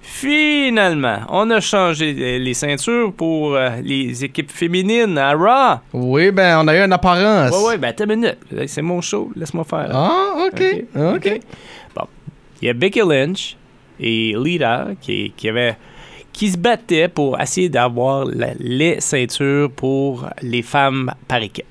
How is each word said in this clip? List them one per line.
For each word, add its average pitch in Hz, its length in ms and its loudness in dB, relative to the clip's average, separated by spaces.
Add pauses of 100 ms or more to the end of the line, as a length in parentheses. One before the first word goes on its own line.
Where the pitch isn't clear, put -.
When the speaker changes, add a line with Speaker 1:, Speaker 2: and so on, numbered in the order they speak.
Speaker 1:
finalement, 233 1160 0 (100)
on 214 200 2
a 220 100 4
changé 165 520 0
les, 127 260 -2
les 127 160 -2
ceintures 175 600 -2
pour, 156 420 -2
euh, 131 140 2 (120)
les 127 420 -4
équipes 135 280 -6
féminines 185 680 0
à 139 140 4
Raw. 208 460 4 (160)
Speaker 2:
Oui, 131 360 2
ben, 185 320 4
on 156 60 4
a 156 80 6
eu 180 40 6
une 196 120 4
apparence. 180 600 4
Speaker 1:
Ouais, 202 180 2
ouais, 226 80 0
ben, 131 100 -2
attends 156 160 -4
une 214 160 0
minute. 233 160 0 (300)
C'est 147 160 -6
mon 175 180 -2
show, 220 340 -4
laisse-moi 165 300 -6
faire. 156 280 -4
Speaker 2:
Ah, 339 540 0
OK, 370 160 -2
Speaker 1:
OK, 370 220 0 (100)
Speaker 2:
ok. 165 220 0 (100)
Speaker 1:
ok. 214 140 -2 (560)
Bon. - 100 -6 (560)
Il - 60 -2
y - 20 0
a - 20 0
Becky 190 280 0
Lynch 160 560 0 (420)
et 113 400 -2
Lita 135 500 0 (120)
qui, 104 360 -6
qui - 120 -6
avaient, 113 280 0 (560)
qui 214 180 -2
se 180 60 0
battaient 175 520 0
pour 143 320 -2
essayer 180 280 -2
d'avoir 127 580 0
la, - 240 -4 (100)
les 139 400 0
ceintures 139 720 0
pour 135 560 -2 (120)
les 120 220 -4
femmes 135 500 0 (140)
par 123 160 0
équipe. - 280 -10